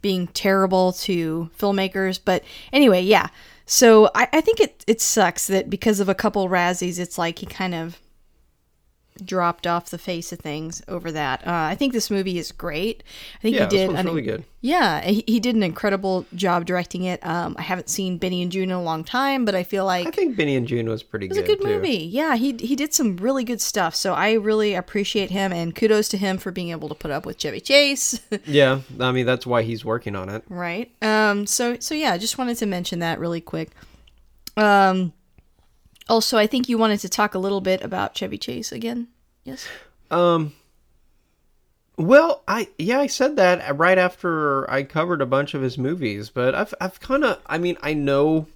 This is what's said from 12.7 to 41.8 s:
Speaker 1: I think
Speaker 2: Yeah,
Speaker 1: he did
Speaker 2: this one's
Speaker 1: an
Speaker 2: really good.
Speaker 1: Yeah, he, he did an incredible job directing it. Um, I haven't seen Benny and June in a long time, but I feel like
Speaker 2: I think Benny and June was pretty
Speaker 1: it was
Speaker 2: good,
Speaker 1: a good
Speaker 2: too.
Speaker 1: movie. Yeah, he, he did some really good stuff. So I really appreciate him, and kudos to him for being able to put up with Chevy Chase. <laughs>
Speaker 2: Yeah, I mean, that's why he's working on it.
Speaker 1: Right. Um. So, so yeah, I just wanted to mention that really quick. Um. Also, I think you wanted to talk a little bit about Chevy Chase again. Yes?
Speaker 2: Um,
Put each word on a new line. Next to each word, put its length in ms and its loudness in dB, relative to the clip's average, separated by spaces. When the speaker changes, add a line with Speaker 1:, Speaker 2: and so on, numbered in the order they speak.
Speaker 1:
I 40 -20
think 160 2
Speaker 2:
Yeah, 80 2
Speaker 1:
he 60 0
did 100 4
Speaker 2:
this 140 2
one's 60 0
Speaker 1:
an 80 0
Speaker 2:
really 120 -2
good. 240 -6
Speaker 1:
Yeah, 400 2
he, 260 0
he 140 2
did 160 0
an 60 4
incredible 720 -2
job 320 0
directing 380 -4
it. 220 -6
Um, 320 -4
I 40 -8
haven't 260 -6
seen 300 -4
Benny 240 -2
and 100 -4
June 120 -2
in 120 -2
a 60 -4
long 220 -4
time, 420 0
but 80 0
I 80 0
feel 240 -2
like 200 0
Speaker 2:
I 40 -4
think 260 -2
Benny 180 0
and 140 0
June 180 -2
was 160 -4
pretty 240 -8
Speaker 1:
it 40 -8
was 80 0
Speaker 2:
good, 60 0
Speaker 1:
a 40 0
good 140 2
Speaker 2:
too. 40 -2
Speaker 1:
movie. 300 0
Yeah, 400 -2
he, 220 -2
he 180 -2
did 160 -4
some 240 0
really 260 -2
good 200 -4
stuff. 320 -2
So 180 -2
I 220 2
really 400 0
appreciate 560 -2
him, 200 0
and 240 -4
kudos 360 2
to 80 -2
him 180 -2
for 160 -8
being 160 -6
able 220 -10
to 40 -8
put 160 -10
up 140 -4
with 140 -12
Chevy 240 -6
Chase. 640 2
<laughs> 60 -18
Speaker 2:
Yeah, 360 6
I 120 2
mean, 120 0
that's 220 0
why 160 2
he's 200 -4
working 320 -4
on 140 -6
it. 220 -8
Speaker 1:
Right. 400 -8
Um. 460 2
So, 340 -2
so 140 -6
yeah, 180 0
I 60 -2
just 180 -4
wanted 220 -4
to 80 -2
mention 320 -4
that 200 -2
really 220 -4
quick. 300 -8
Um. 560 4
Also, 300 2
I 80 6
think 220 -2
you 100 0
wanted 220 2
to 80 -8
talk 260 0
a 60 -2
little 200 -2
bit 220 0
about 320 -4
Chevy 240 -8
Chase 320 -8
again. 380 -8
Yes? 240 -14
Speaker 2:
Um, 440 2